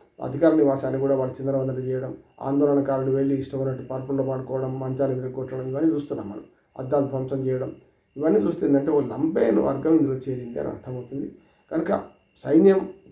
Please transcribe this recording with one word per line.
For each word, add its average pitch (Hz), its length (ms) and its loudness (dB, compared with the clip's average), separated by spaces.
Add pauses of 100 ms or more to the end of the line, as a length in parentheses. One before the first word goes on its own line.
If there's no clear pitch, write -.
(240)
అధికార 143 300 4
నివాసాన్ని 135 460 2
కూడా 135 160 2
వాళ్ళు 131 260 -4
చిందరవందర 135 320 0
చేయడం, 127 440 -6 (240)
ఆందోళనకారులు 139 680 2
వెళ్ళి 139 280 2
ఇష్టం 131 200 -6
ఉన్నట్టు 131 240 -4
పరుపుల్లో 131 400 -4
పడుకోవడం, 131 560 -4
మంచాలు 131 340 -2
విరగొట్టడం, 131 540 -6
ఇవన్నీ 147 260 0
చూస్తున్నాం 127 360 -6
మనం. - 140 -12 (360)
అద్దాలు 131 260 0
ధ్వంసం 131 420 -4
చేయడం, 131 280 -4 (420)
ఇవన్నీ 156 220 4
చూస్తే - 280 0
ఏంటంటే 139 240 4
ఓ 147 100 4
లంబైన 170 580 2
వర్గం 143 340 2
ఇందులో 135 220 4
చేరింది 123 440 -8
అని 143 100 -4
అర్థమవుతుంది. 127 680 -10 (360)
కనుక - 320 0 (400)
సైన్యం 190 460 6 (220)